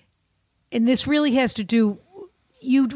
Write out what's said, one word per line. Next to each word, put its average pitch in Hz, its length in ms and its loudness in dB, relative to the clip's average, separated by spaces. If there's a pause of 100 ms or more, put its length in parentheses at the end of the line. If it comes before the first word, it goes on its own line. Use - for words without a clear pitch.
(720)
and 233 160 0
this 247 200 0
really 294 280 0
has 262 200 0
to 220 80 -6
do, 214 360 0 (600)
you, 262 340 2